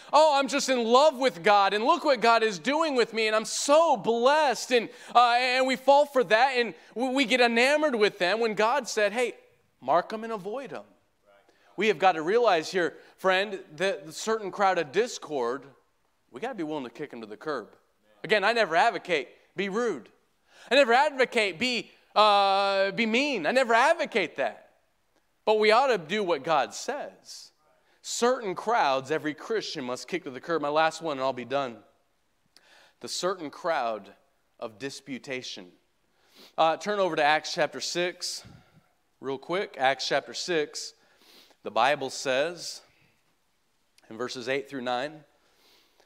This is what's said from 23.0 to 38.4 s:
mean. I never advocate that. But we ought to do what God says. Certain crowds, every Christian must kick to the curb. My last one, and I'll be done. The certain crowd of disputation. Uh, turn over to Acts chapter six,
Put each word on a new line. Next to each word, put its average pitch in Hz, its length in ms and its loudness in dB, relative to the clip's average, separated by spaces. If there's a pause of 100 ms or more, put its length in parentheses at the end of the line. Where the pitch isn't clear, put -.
mean. 233 400 0
I 175 60 0
never 240 220 2
advocate 240 600 2
that. 113 340 -6 (760)
But 214 140 2
we 214 140 4
ought 262 160 4
to 226 100 2
do 180 240 -4
what 165 220 -2
God 135 280 0
says. - 760 -12 (520)
Certain 240 520 -2
crowds, 143 560 0
every 151 240 -2
Christian 175 500 -6
must 123 240 -8
kick 170 160 -6
to 147 60 -10
the 127 100 -14
curb. 165 200 -2
My 147 80 -4
last 160 340 0
one, 151 160 -6
and 131 60 -4
I'll 135 80 0
be 127 120 -8
done. 123 380 -6 (1160)
The 117 80 -14
certain 180 420 -6
crowd 117 640 -6 (460)
of 110 180 -12
disputation. 127 960 -12 (840)
Uh, 160 180 2
turn 202 240 -6
over 170 160 0
to 151 80 0
Acts 151 300 0
chapter 143 260 -2
six, - 640 -6 (760)